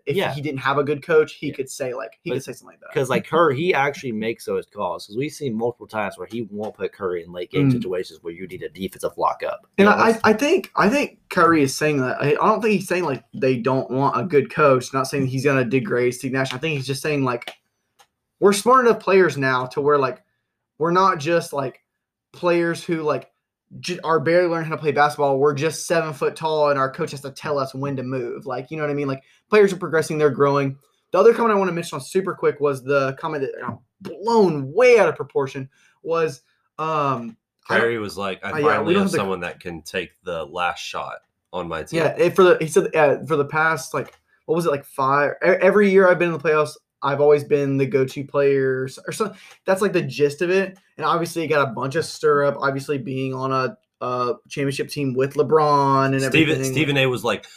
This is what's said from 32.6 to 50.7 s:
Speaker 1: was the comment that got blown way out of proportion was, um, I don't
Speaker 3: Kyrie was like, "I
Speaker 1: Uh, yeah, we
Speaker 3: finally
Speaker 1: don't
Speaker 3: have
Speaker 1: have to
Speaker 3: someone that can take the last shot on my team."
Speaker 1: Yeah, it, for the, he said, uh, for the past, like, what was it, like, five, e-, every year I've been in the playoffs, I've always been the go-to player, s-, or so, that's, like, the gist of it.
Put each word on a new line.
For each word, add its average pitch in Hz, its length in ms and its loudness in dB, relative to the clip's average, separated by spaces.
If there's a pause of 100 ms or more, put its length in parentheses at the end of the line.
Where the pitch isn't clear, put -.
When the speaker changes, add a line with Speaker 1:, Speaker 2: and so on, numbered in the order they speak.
Speaker 1:
was 139 220 0
the 135 360 0
comment 151 240 -6
that 117 160 -6
got 120 220 -10 (180)
blown 175 720 0
way 240 260 6
out 175 120 4
of 143 80 -4
proportion 135 520 -4 (340)
was, 160 380 -2 (380)
um, 139 560 -4 (340)
I 113 60 -2
don't 110 60 2
Speaker 3:
Kyrie 117 180 0
was 98 180 -8
like, 95 280 -6
"I 98 60 -6
Speaker 1:
Uh, - 40 -4
yeah, 156 60 -2
we - 20 2
Speaker 3:
finally 110 300 2
Speaker 1:
don't 202 80 4
Speaker 3:
have 190 60 2
Speaker 1:
have 170 40 -4
to - 60 0
Speaker 3:
someone 95 240 -2
that 85 180 -8
can 85 220 -12
take 90 300 -8 (120)
the 82 220 -6
last 85 340 -4
shot 69 380 -10 (340)
on - 160 -6
my 80 160 -6
team." 165 160 -6
Speaker 1:
Yeah, 151 180 0
it, 170 160 2
for 190 120 6
the, 165 160 6
he 160 60 -2
said, 165 280 0
uh, 139 300 2
for 156 100 -2
the 143 100 2
past, 160 480 -2
like, 131 200 -6 (320)
what 160 100 -2
was 170 100 -2
it, 165 60 2
like, 139 140 -4
five, 139 460 0 (140)
e-, 170 40 4
every 190 420 4
year 190 180 8
I've 175 80 4
been 170 140 0
in 156 60 -4
the - 20 -14
playoffs, 151 380 0 (260)
I've 135 160 -2
always 147 240 6
been 139 340 0
the 135 100 2
go-to 131 360 0
player, 135 640 0
s-, 131 220 -12
or 175 40 -8
so, 208 220 -4 (320)
that's, 190 160 0
like, 196 100 0
the 170 120 0
gist 139 400 -2
of 175 80 0
it. 190 260 0 (200)